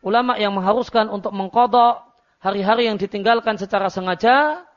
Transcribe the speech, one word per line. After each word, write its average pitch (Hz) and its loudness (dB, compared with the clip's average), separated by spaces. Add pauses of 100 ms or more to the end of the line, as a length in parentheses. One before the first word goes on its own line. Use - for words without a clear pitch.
ulama 233 0
yang 208 -2
mengharuskan 208 0
untuk 202 -8
mengqadha 240 2 (400)
hari-hari 202 0
yang 208 -4
ditinggalkan 214 -2
secara 196 -4
sengaja 247 0 (100)